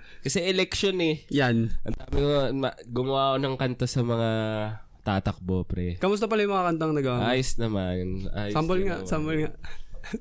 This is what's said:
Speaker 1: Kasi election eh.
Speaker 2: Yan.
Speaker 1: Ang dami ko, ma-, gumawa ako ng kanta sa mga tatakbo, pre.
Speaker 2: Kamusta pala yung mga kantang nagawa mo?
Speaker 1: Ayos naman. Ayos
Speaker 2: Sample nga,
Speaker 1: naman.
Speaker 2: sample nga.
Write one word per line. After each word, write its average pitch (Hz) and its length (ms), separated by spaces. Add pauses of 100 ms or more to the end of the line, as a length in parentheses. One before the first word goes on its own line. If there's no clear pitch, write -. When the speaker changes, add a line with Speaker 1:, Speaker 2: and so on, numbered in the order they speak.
(220)
Speaker 1:
Kasi 170 240
election 190 540
eh. 160 320
Speaker 2:
Yan. 120 500
Speaker 1:
Ang 113 140
dami - 200
ko, 143 140 (240)
ma-, 135 320
gumawa 127 360 (120)
ako 131 60
ng 135 180
kanta 127 280
sa 120 200
mga 117 240 (720)
tatakbo, 92 640
pre. 87 320
Speaker 2:
Kamusta 202 320
pala 208 160
yung 202 80
mga 185 160
kantang 160 240
nagawa 131 240
mo? 120 80
Speaker 1:
Ayos 127 320
naman. 92 720
Ayos 104 240
Speaker 2:
Sample 170 300
nga, 180 120
Speaker 1:
naman. - 140
Speaker 2:
sample 156 300
nga. 156 120 (680)